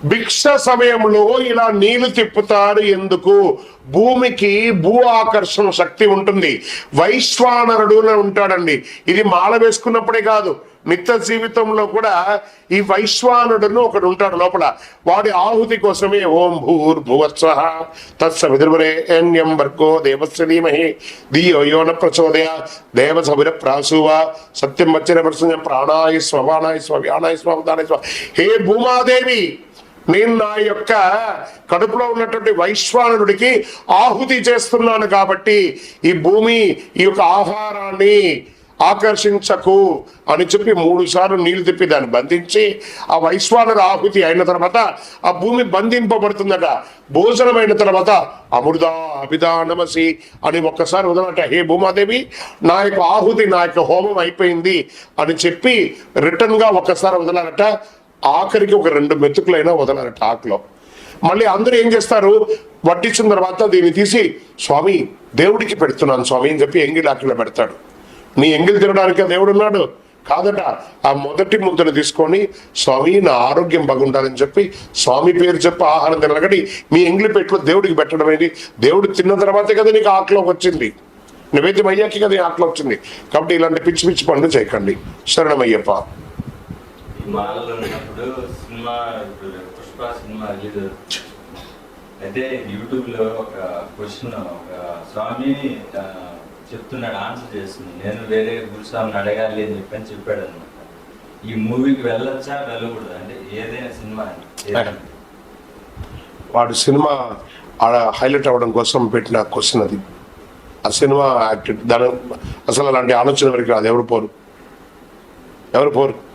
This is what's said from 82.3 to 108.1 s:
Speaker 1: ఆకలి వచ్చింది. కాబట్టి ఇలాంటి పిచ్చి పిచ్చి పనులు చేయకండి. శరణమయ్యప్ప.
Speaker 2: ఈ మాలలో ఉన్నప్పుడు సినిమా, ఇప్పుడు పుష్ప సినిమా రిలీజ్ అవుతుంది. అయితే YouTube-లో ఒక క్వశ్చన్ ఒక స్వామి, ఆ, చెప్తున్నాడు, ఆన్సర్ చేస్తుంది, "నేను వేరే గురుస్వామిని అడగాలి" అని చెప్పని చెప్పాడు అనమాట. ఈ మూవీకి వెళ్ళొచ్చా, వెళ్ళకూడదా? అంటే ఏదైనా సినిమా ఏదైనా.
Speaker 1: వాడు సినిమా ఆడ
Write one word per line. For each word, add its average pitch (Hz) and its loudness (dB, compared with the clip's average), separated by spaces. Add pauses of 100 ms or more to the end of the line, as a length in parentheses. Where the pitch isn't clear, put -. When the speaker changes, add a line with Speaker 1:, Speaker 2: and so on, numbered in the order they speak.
Speaker 1:
ఆకలి 170 0
వచ్చింది. 147 -4 (380)
కాబట్టి 165 0
ఇలాంటి 160 0
పిచ్చి 170 0
పిచ్చి 175 -2
పనులు 151 0
చేయకండి. 107 -2 (300)
శరణమయ్యప్ప. 117 0 (1200)
Speaker 2:
ఈ 101 -10
మాలలో 113 -8
ఉన్నప్పుడు 113 -12
సినిమా, 117 -12
ఇప్పుడు 98 -16
పుష్ప - -18 (160)
సినిమా 107 -14
రిలీజ్ 101 -12
అవుతుంది. - -12 (1000)
అయితే 127 -10
YouTube-లో 113 -8
ఒక 110 -10 (440)
క్వశ్చన్ 104 -14
ఒక 87 -16 (160)
స్వామి, 123 -8 (220)
ఆ, 98 -12 (680)
చెప్తున్నాడు, 113 -14
ఆన్సర్ 98 -14
చేస్తుంది, 90 -16
"నేను 107 -10 (100)
వేరే 110 -4
గురుస్వామిని 104 -10
అడగాలి" 107 -4
అని 107 -8
చెప్పని 107 -14
చెప్పాడు 104 -10
అనమాట. - -20
ఈ 113 -10
మూవీకి 127 -2
వెళ్ళొచ్చా, 131 -8
వెళ్ళకూడదా? 117 -12
అంటే - -18 (180)
ఏదైనా 117 -12
సినిమా 107 -14 (400)
ఏదైనా. 104 -4 (1600)
Speaker 1:
వాడు 120 -2
సినిమా 139 -2 (500)
ఆడ 117 2